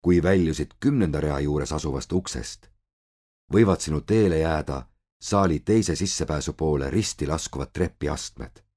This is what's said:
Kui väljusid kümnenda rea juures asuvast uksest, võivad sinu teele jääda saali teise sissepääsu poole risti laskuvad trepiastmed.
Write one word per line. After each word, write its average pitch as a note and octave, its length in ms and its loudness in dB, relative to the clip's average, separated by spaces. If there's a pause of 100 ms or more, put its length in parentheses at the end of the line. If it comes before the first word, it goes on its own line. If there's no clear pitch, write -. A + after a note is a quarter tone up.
Kui F2 200 4
väljusid D#2+ 560 2
kümnenda F#2+ 420 0
rea C#2+ 180 0
juures C#2+ 320 -2
asuvast D2+ 400 -4
uksest, - 560 -6 (840)
võivad G2+ 260 6
sinu D2+ 220 -2
teele G#2 380 2
jääda D2+ 440 -2 (380)
saali F#2+ 380 2
teise G2+ 360 2
sissepääsu D2+ 580 -4
poole D2 360 0
risti F#2+ 380 -2
laskuvad C#2 460 -6
trepiastmed. - 920 -6 (120)